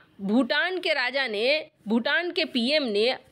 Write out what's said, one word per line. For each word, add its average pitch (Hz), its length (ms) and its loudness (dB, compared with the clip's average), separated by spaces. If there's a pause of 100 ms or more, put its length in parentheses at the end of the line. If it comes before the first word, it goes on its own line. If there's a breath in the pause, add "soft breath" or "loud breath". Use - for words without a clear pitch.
(220)
भूटान 294 580 0
के 349 140 0
राजा 262 340 0
ने, 247 420 0 (180)
भूटान 285 440 0
के 330 140 0
पीएम 269 400 0
ने 214 240 2 (220)